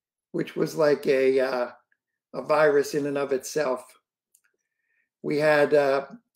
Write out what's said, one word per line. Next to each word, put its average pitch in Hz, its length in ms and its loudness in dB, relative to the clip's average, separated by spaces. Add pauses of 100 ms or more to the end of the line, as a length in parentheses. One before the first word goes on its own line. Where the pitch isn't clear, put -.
(320)
which 160 220 -6
was 165 220 -4
like 147 300 2
a, 135 340 2
uh, 127 300 -2 (640)
a 135 80 -8
virus 147 520 2
in 143 120 -2
and 143 120 -4
of 135 140 -4
itself. 131 520 -4 (1400)
We 151 160 -4
had, 147 360 4
uh, 139 320 2 (300)